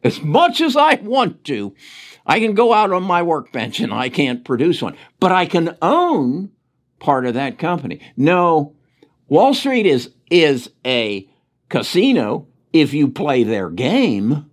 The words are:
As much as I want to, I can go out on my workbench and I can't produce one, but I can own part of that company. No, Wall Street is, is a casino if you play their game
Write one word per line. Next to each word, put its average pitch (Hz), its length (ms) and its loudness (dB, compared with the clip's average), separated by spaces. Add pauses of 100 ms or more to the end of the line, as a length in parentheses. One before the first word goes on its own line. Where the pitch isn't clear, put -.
As - 180 0
much 269 400 2
as 294 140 0
I 294 200 4
want 226 500 -4
to, 101 300 -8 (500)
I 196 140 2
can 220 140 0
go 226 200 4
out 214 180 2
on 185 120 0
my 175 180 0
workbench 135 580 -4
and - 140 -4
I 123 160 -4
can't 123 340 -2
produce 147 380 -2
one, 98 160 -8 (220)
but 185 120 4
I 185 140 2
can 170 360 -2
own 196 720 0 (480)
part 135 260 0
of 123 100 -2
that 131 240 -6
company. 160 420 -6 (140)
No, 160 600 2 (520)
Wall 208 260 4
Street 254 320 -2
is, 135 260 0 (180)
is 151 420 2 (140)
a 107 440 -4 (400)
casino 151 760 0 (260)
if 147 200 4
you 147 160 2
play 135 340 0
their 104 260 -2
game 131 840 -2